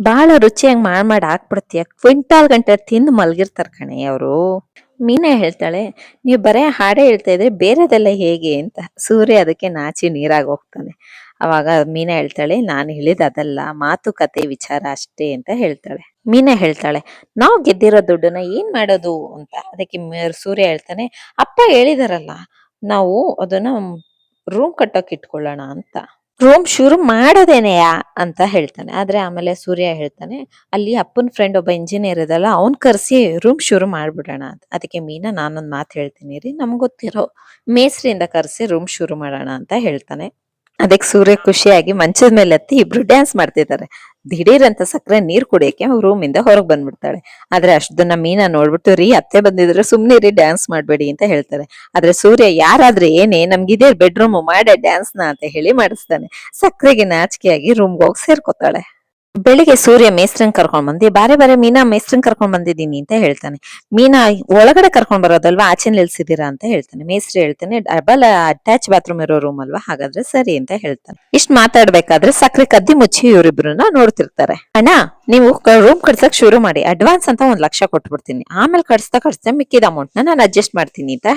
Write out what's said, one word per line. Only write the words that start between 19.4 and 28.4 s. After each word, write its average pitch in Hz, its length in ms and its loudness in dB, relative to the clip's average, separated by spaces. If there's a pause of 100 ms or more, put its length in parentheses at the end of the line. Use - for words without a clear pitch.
ಅದಕ್ಕೆ 185 240 -12
ಮ-, 170 340 -8 (120)
ಸೂರ್ಯ 196 200 -4
ಹೇಳ್ತಾನೆ, 175 760 -8
"ಅಪ್ಪ - 300 -2
ಹೇಳಿದಾರಲ್ಲ, 247 600 0 (520)
ನಾವು 208 500 -2
ಅದನ್ನ 190 340 -6 (840)
ರೂಮ್ 285 240 -4
ಕಟ್ಟೋಕ್ - 400 -4
ಇಟ್ಕೊಳ್ಳೋಣ" 147 480 -12
ಅಂತ. 139 360 -16 (440)
"ರೂಮ್ 294 240 6
ಶುರು 302 320 2
ಮಾಡೋದೇನೆಯಾ?" 233 1040 2 (160)
ಅಂತ 175 280 -6